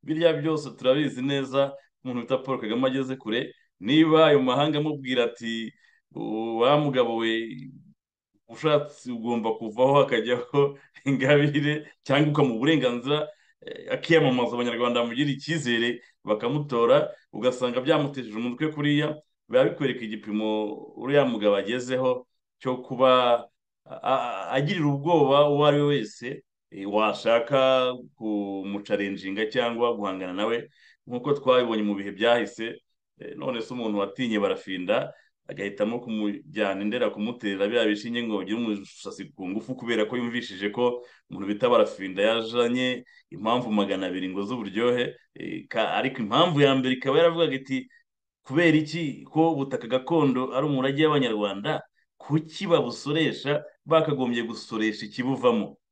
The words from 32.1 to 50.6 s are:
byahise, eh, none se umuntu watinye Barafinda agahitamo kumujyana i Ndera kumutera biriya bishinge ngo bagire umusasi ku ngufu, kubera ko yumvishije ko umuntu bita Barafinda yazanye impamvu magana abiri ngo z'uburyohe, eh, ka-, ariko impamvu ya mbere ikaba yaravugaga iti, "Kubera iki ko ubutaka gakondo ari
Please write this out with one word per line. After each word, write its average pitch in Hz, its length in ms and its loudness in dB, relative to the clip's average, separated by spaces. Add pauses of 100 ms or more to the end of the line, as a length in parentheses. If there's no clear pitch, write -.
byahise, 113 680 0 (400)
eh, - 160 -14
none 127 240 -6
se 110 120 -10
umuntu 110 260 -4
watinye 104 420 -2
Barafinda 95 720 -2 (360)
agahitamo 104 560 -4
kumujyana 104 800 -4
i - 20 -6
Ndera 110 260 -2
kumutera 104 540 -4
biriya 110 240 0
bishinge 117 340 -4
ngo 107 220 -4
bagire 104 160 -4
umusasi 98 720 -8
ku 92 160 -12
ngufu, 107 320 -6
kubera 117 240 -2
ko 117 160 -6
yumvishije 113 480 -6
ko 123 320 -2 (300)
umuntu 98 180 -8
bita 110 240 0
Barafinda 95 500 0
yazanye 120 840 0 (280)
impamvu 113 400 -2
magana 95 400 0
abiri 92 160 -6
ngo 95 160 -6
z'uburyohe, 120 720 -2 (240)
eh, 90 240 -10
ka-, 98 320 -2
ariko 127 240 -4
impamvu 143 400 2
ya 139 160 6
mbere 127 240 0
ikaba 135 160 0
yaravugaga 165 400 4
iti, 131 320 -6 (560)
"Kubera 156 320 4
iki 156 480 -4
ko 160 320 2
ubutaka 131 320 -4
gakondo 131 640 2
ari 139 160 -2